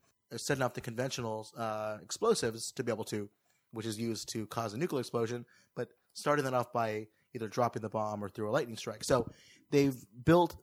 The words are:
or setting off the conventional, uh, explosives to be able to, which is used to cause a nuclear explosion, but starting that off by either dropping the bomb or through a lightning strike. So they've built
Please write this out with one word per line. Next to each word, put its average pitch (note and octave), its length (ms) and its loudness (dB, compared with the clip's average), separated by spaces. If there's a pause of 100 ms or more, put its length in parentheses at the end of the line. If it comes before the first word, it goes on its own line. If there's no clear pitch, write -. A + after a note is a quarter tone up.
(320)
or - 60 -10
setting C3+ 240 0
off B2 140 2
the - 60 -6
conventional, A#2 760 -4
uh, G#2+ 440 -4
explosives A#2 720 0
to C3 100 -4
be A#2 100 0
able G#2+ 120 -2
to, G#2 240 -4 (420)
which A2 140 -6
is G#2+ 140 -4
used A2+ 300 -4
to A2 180 -4
cause A2+ 260 -4
a A2+ 40 -8
nuclear D3 240 -2
explosion, A#2+ 440 -2 (300)
but B2 140 -6 (240)
starting D3 320 2
that C3 80 0
off B2 180 2
by A2 360 0 (260)
either A#2 140 -4
dropping A#2 340 2
the G#2+ 80 -6
bomb G#2+ 340 -2
or G2 60 -6
through G#2+ 200 -4
a - 20 0
lightning A#2+ 260 0
strike. A2+ 260 -8
So B2 240 4 (440)
they've C#3 240 6 (280)
built E3+ 400 8